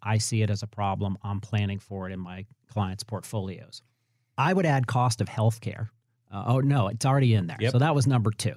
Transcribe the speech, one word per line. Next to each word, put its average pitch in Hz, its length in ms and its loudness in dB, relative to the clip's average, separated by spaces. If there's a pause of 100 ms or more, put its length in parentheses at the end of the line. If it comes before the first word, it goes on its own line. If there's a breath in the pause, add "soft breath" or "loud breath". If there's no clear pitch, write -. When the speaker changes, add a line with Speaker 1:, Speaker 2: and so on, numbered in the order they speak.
Speaker 1:
I 110 180 0
see 110 240 0
it 104 80 0
as 101 120 -4
a 110 60 -8
problem. 98 540 -2
I'm 101 180 -6
planning 101 400 -2
for 95 280 -10
it 95 40 -10
in 92 80 -8
my 92 260 -12 (220)
clients' 95 340 -4
portfolios. 95 800 -10 (560)
I 156 140 4
would 180 140 2
add 135 200 2
cost 123 340 2
of 98 80 -2
healthcare. 110 600 -2 (420)
Uh, 98 160 -8
oh, 131 140 2
no, 139 280 2
it's 110 180 -4
already 131 280 4
in 92 140 4
there. 82 100 -10
Speaker 2:
Yep. 117 140 0
Speaker 1:
So 127 60 4
that 151 160 4
was 135 120 2
number 117 240 4
two. 92 260 -2